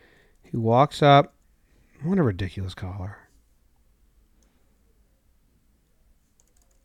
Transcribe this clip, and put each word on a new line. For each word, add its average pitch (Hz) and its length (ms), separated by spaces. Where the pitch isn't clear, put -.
He - 140
walks 120 440
up. 143 340
What 185 160
a 170 60
ridiculous 95 500
collar. 98 440